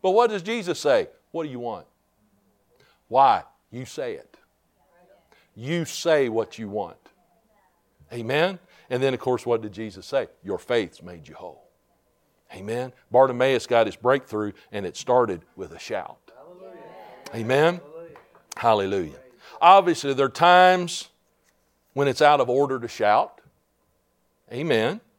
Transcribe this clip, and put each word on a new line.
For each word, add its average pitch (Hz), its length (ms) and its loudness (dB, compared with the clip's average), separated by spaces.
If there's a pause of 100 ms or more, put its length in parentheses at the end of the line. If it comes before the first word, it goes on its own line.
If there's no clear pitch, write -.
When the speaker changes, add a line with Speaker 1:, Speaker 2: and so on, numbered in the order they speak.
Speaker 1:
But 190 100 0
what 226 180 2
does 202 120 -6
Jesus 185 380 -6
say? 127 300 0 (220)
"What 160 120 -8
do 147 60 -10
you 123 100 -12
want?" 110 280 -12 (1200)
Why? 117 340 4 (260)
You 123 140 -14
say 123 300 -10
it. - 240 -18 (1200)
You 151 280 -6
say 151 420 0
what 113 320 -6
you 110 80 -10
want. 98 300 -10 (1120)
Amen? 143 480 -2 (300)
And 127 120 -4
then, 135 120 0
of 120 80 -8
course, 127 240 -4
what 117 160 -2
did 107 100 -12
Jesus 95 340 -14
say? 131 220 -4 (160)
"Your 92 160 -8
faith's 113 420 -4
made 82 260 -20
you 78 60 -20
whole." - 360 -20 (840)
Amen? 117 400 -10 (160)
Bartimaeus 127 560 2
got 117 220 2
his 117 80 -8
breakthrough, 113 560 -2 (200)
and 101 140 -8
it 85 100 -10
started 117 480 0 (120)
with 95 160 -14
a 80 80 -20
shout. - 400 -10 (180)
Speaker 2:
Hallelujah. - 460 -20 (500)
Speaker 1:
Amen? 135 440 0
Speaker 2:
Hallelujah. - 400 -18 (400)
Speaker 1:
Hallelujah. 98 600 0 (420)
Obviously, 170 520 6
there 135 140 0
are - 20 -4
times 180 800 4 (840)
when 139 160 0
it's 123 120 -2
out 147 200 6
of 120 80 0
order 131 300 0
to 117 80 -10
shout. 110 520 0 (1120)
Amen. 135 480 0 (200)